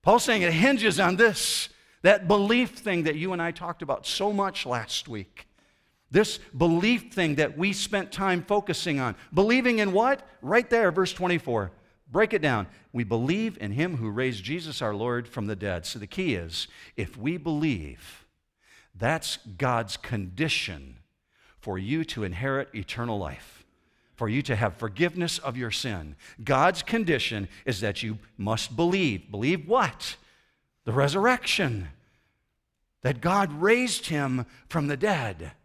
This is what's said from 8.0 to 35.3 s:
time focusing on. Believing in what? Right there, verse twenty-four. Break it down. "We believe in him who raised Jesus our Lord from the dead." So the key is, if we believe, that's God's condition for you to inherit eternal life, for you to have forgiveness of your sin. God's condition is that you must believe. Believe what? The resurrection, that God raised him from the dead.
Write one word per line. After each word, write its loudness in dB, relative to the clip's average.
time 0
focusing 0
on. -2
Believing 4
in 2
what? 2
Right 2
there, 4
verse 0
twenty-four. 0
Break 2
it 0
down. 2
"We 0
believe 0
in -6
him -2
who -4
raised -2
Jesus -6
our 0
Lord -2
from -6
the -4
dead." -6
So -10
the -12
key -2
is, -8
if -8
we -4
believe, -4
that's -2
God's 0
condition -4
for -6
you -2
to -6
inherit -4
eternal -6
life, -10
for -4
you 0
to -2
have -2
forgiveness -4
of -6
your -6
sin. -6
God's 2
condition -2
is -2
that -2
you -6
must -2
believe. 0
Believe -2
what? 0
The -2
resurrection, 2
that -2
God 2
raised 2
him -2
from 0
the -2
dead. -2